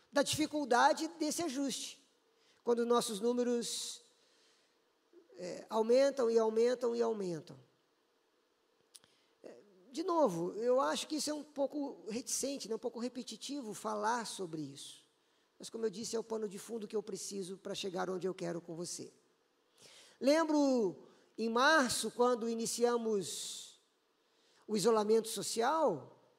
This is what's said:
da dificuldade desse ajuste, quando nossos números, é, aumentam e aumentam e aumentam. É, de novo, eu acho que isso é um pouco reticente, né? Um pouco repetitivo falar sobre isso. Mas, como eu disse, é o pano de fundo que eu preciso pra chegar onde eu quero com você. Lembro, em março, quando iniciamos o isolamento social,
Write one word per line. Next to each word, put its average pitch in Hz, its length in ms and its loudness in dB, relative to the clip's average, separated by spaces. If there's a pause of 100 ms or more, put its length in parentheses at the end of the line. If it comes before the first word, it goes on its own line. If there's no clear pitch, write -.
(120)
da 277 100 2
dificuldade 285 840 2 (100)
desse 302 240 -2
ajuste, 277 560 -4 (640)
quando 233 220 2
nossos 233 340 2
números, 240 840 -2 (1300)
é, 180 320 -10
aumentam 233 600 4
e 226 80 4
aumentam 233 580 4
e 233 60 0
aumentam. 185 560 -2 (1800)
É, - 140 -18 (360)
de 285 120 -8
novo, 220 540 2
eu 247 220 2
acho 294 280 -2
que 311 80 -6
isso 294 160 -4
é - 20 -4
um 294 100 -8
pouco 277 640 -6
reticente, 262 640 -6
né? 220 60 -2
Um 214 40 -8
pouco 240 200 -8
repetitivo 240 720 -8
falar 214 540 -2
sobre 160 340 -8
isso. - 420 -12 (540)
Mas, - 120 -14
como 226 160 -4
eu 220 40 0
disse, 214 260 -6
é 226 40 -2
o 214 40 -4
pano 220 240 -4
de 190 120 -10
fundo 208 280 -8
que 220 100 -8
eu 208 40 0
preciso 190 560 -8
pra 202 160 -10
chegar 185 360 -4
onde 185 180 -4
eu 180 80 -4
quero 170 260 -6
com 170 140 -12
você. - 360 -10 (1080)
Lembro, 277 760 4 (400)
em 226 140 -2
março, 247 600 4
quando 240 360 2
iniciamos 226 1200 -2 (920)
o 214 120 -2
isolamento 214 500 4
social, 220 880 0 (220)